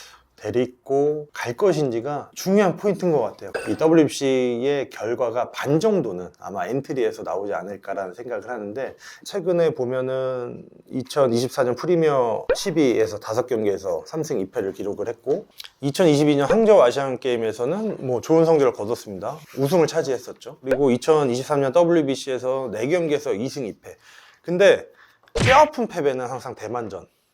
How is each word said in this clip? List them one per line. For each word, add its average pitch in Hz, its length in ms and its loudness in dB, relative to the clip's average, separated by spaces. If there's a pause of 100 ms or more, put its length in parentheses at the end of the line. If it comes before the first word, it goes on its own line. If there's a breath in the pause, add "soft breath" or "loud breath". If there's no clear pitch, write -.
(340 loud breath)
데리고 139 1000 -2
갈 - 240 -8
것인지가 143 800 -2
중요한 190 420 2
포인트인 185 360 -2
것 143 80 2
같아요. 101 320 -6 (160)
이 110 80 -2
더블유비씨의 135 1120 2
결과가 117 600 -4
반 139 260 0
정도는 120 520 -2 (100)
아마 90 260 -8
엔트리에서 120 560 -4
나오지 95 320 -4
않을까라는 95 600 -8
생각을 113 340 -10
하는데, 113 480 -10 (280 loud breath)
최근에 170 500 0
보면은 131 880 -4 (260)
이천이십사 127 720 0
년 123 140 0
프리미어 151 680 2 (120)
십이에서 110 640 2
다섯 117 260 -2
경기에서 95 580 -2
삼 160 200 -8
승 139 160 -4
이 95 100 -6
패를 98 220 -4
기록을 98 340 -8
했고, 135 400 -4 (340 loud breath)
이천이십이 147 540 4
년 139 160 2
항저우 208 320 6
아시안 131 380 0
게임에서는 123 840 -4
뭐 127 160 -2
좋은 160 240 4
성적을 147 280 6
거뒀습니다. 107 680 -8 (200)
우승을 143 280 4
차지했었죠. 135 800 -6
그리고 131 260 2
이천이십삼 135 720 2
년 139 120 0
더블유비씨에서 135 1000 0
네 110 160 -4
경기에서 147 460 0
이 113 140 -4
승 135 180 -8
이 92 120 -8
패. - 180 -20 (460 soft breath)
근데 175 460 4 (460 soft breath)
뼈아픈 262 520 4
패배는 139 400 -2
항상 123 300 -12
대만전 107 500 -8 (280)